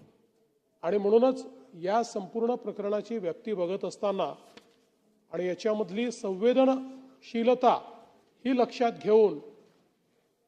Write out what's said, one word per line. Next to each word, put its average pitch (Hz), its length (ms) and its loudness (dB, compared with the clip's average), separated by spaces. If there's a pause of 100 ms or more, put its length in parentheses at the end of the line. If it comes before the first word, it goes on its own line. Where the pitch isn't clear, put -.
(840)
आणि 196 160 0
म्हणूनच 233 480 2 (360)
या 202 200 0
संपूर्ण 226 520 -4
प्रकरणाची 208 640 -6
व्याप्ती 175 360 -6
बघत 185 300 -4
असताना 190 480 -4 (1000)
आणि 175 140 -4
याच्यामधली 214 640 -2
संवेदनशीलता 240 1700 0 (640)
ही 254 140 0
लक्षात 233 340 0 (100)
घेऊन 202 360 4 (1080)